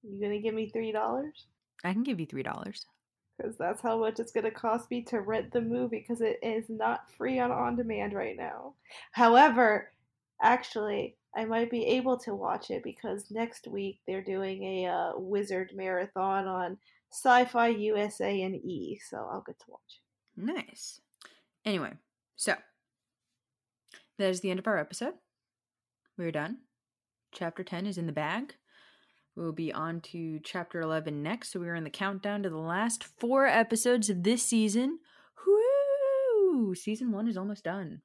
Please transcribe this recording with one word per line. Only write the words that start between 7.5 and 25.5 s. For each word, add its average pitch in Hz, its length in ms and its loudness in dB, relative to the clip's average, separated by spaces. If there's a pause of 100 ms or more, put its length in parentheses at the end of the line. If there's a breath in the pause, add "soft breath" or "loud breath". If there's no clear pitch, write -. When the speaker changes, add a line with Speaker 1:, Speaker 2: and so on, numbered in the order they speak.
Speaker 1:
on-demand 233 640 -2
right 196 220 -4
now. - 400 -8 (360 loud breath)
However, 233 800 8 (480)
actually, 214 800 2 (160)
I 220 100 -2
might 226 260 0
be 240 160 0
able 254 340 2
to 208 140 -6
watch 190 360 -4
it 190 120 -4
because - 480 -8
next 233 360 -6
week 196 400 -6
they're 190 180 -6
doing 190 400 -4
a, 190 220 -2
uh, 175 320 -2
Wizard 190 560 -4
marathon 190 720 -2
on 185 320 -4 (320 soft breath)
Sci-Fi 247 580 6
U 214 280 2
S 208 260 -2
A 196 200 0
and 190 140 -2
E, 175 420 -8
so - 200 -12 (120)
I'll 226 120 -8
get - 180 -16
to - 100 -20
watch - 300 -20
it. - 420 -18
Speaker 2:
Nice. - 580 -8 (640 loud breath)
Anyway, 185 280 -2 (440)
so - 200 0 (1600 loud breath)
that 196 120 2
is 185 100 -2
the 196 100 -2
end 185 80 -2
of 190 80 -4
our 208 120 2
episode. 240 360 -4 (1000)